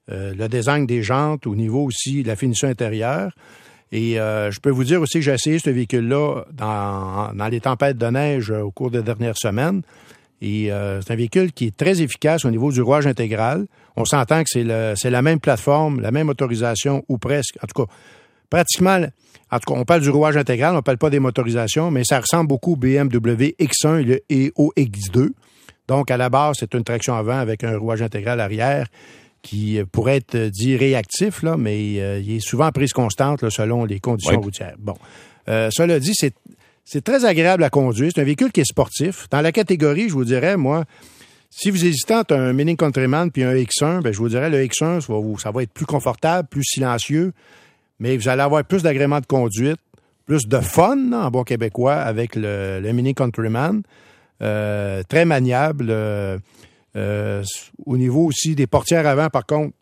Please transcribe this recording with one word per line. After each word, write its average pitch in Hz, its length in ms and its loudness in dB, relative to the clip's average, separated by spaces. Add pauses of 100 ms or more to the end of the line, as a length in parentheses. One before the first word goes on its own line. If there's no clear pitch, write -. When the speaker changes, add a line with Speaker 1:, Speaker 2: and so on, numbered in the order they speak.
(120)
Speaker 1:
euh, 95 240 -8
le 110 120 -6
design 127 360 0
des 120 180 -2
jantes, 139 440 -2
au 107 80 -2
niveau 113 300 0
aussi 135 380 -4
de 120 60 -4
la 110 80 -4
finition 127 320 0
intérieure. 120 640 -2 (600)
Et, 113 300 -2
euh, 107 300 -2
je 98 100 -10
peux - 100 0
vous 131 140 2
dire 165 160 2
aussi 151 140 -2
que 165 80 2
j'ai 143 100 2
essayé 151 260 0
ce 151 120 0
véhicule-là 127 840 0
dans, 101 800 -4
dans 104 160 -6
les 117 120 -4
tempêtes 135 360 0
de 117 100 0
neige, 131 440 0
euh, 107 100 -2
au 104 100 -4
cours 127 200 -6
des 120 120 -2
dernières 110 360 -4
semaines. 139 420 0 (640)
Et, 104 300 -2
euh, 101 280 -4
c'est 104 140 -6
un - 20 -2
véhicule 156 360 0
qui 117 160 -4
est 101 80 -6
très 175 260 0
efficace 151 420 0
au 131 60 2
niveau 117 200 0
du 127 120 0
rouage 139 240 4
intégral. 117 580 0 (320)
On 113 80 -2
s'entend 147 380 2
que 147 80 -2
c'est 120 140 0
le, 113 300 -2
c'est 123 160 -2
la 123 120 2
même 156 180 4
plateforme, 143 640 2
la 104 80 -2
même 151 160 0
motorisation, 123 800 -2
ou 131 80 0
presque. 131 460 -4
En - 40 -8
tout 113 200 -2
cas, - 40 -18 (600)
pratiquement, 180 480 4 (520)
en 120 80 -2
tout 139 140 -4
cas, 127 80 0
on 117 60 -2
parle 170 160 6
du 139 80 2
rouage 147 260 4
intégral, 139 400 2
on 139 60 0
parle 127 160 0
pas 156 100 2
des 143 120 2
motorisations, 120 680 0
mais 131 140 0
ça 131 160 2
ressemble 156 280 0
beaucoup 139 240 0
au 160 40 2
B 127 100 -2
M 139 220 4
W 120 500 0
X - 280 0
un 160 120 4
et 147 60 2
le, 127 240 2
et 135 280 2
au 147 200 4
X 101 340 -2
deux. 127 220 2 (540)
Donc, 135 240 0
à 127 60 2
la 123 140 0
base, 143 300 2
c'est 107 120 -6
une 117 100 0
traction 117 320 -2
avant 113 220 -2
avec 113 260 -2
un 113 140 -2
rouage 110 240 -2
intégral 113 400 -4
arrière 117 460 -2 (560)
qui, 107 360 -2
euh, 101 60 -2
pourrait 120 320 2
être, - 180 -4
euh, 113 140 0
dit 117 300 0
réactif, 135 640 0
là, 160 160 -2
mais, 104 420 -2
euh, 98 240 -4
il 107 120 -4
est 110 40 -4
souvent 120 280 0
en - 40 0
prise 131 220 -2
constante, 135 480 0
là, 113 80 0
selon 117 340 -2
les 101 160 -4
conditions 107 380 0
Speaker 2:
Oui. 104 60 -2
Speaker 1:
routières. 98 340 -10
Bon. 104 160 -8 (560)
Euh, 110 200 2
cela 165 300 2
dit, 156 140 0
c'est, 143 180 0 (540)
c'est - 180 -6
très 247 220 2
agréable 175 380 6
à 135 40 4
conduire. 131 460 2
C'est 156 80 2
un - 20 2
véhicule 147 260 2
qui 180 120 2
est - 20 2
sportif. - 640 -2
Dans 143 120 2
la 160 100 2
catégorie, 175 560 2
je 170 60 -2
vous 131 100 0
dirais, 131 320 2
moi, 151 280 0 (640)
si - 200 -2
vous 180 140 0
hésitez 170 300 0
entre 226 200 2
un 127 200 2
Mini 151 240 2
Countryman 143 520 2
puis 135 140 -2
un 127 100 2
X 127 280 0
un, 170 180 2
ben, 117 100 0
je 101 60 -4
vous 117 140 0
dirais, 127 180 0
le 139 160 2
X - 160 -4
un, 165 220 0
ça 127 100 -8
va 107 60 0
vous, 107 200 -4
ça 107 120 -6
va 123 140 -4
être 110 80 -10
plus - 120 -8
confortable, 156 640 -2
plus 143 160 -4
silencieux, 135 680 -2 (640)
mais 127 180 0
vous 117 140 0
allez 131 100 2
avoir 143 240 2
plus 185 180 0
d'agréments 143 380 2
de 123 60 -10
conduite, 127 540 0 (440)
plus 139 240 0
de 127 120 2
fun, 185 360 4 (140)
là, 233 160 0
en 127 40 0
bon 123 140 0
québécois, 120 520 0
avec 117 400 -2
le, 98 440 -4
le 104 140 -2
Mini 127 200 0
Countryman. 127 680 -2 (600)
Euh, 104 640 -2
très 160 160 2
maniable. 135 680 2
Euh, 104 480 -2 (580)
euh, 104 460 -4
s-, - 280 -12 (160)
au 127 100 -2
niveau 127 300 2
aussi 156 300 -2
des 139 100 2
portières 151 400 2
avant, 147 220 2
par 127 180 -2
contre, 151 360 -2